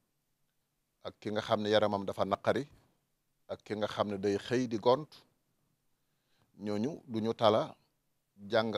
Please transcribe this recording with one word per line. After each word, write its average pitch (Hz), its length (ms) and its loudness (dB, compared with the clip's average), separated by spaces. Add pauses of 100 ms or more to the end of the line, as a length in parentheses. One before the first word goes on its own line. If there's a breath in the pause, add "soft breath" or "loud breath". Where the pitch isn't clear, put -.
(1040)
ak 101 160 -12
ki 110 120 -10
nga 107 100 -2
xam 110 200 0
ne 104 80 0
yaramam 104 360 2
dafa 98 200 -2
naqari, 104 420 0 (840)
ak 98 140 -12
ki 107 120 -8
nga 104 120 -4
xam 107 220 -2
ne 101 80 -4
day 98 200 0
xëy 123 300 -2
di 113 100 -4
gont, 123 300 2 (1500)
ñooñu 104 480 -4
duñu 113 260 -2
tala 113 420 4 (760)
jàng 113 280 2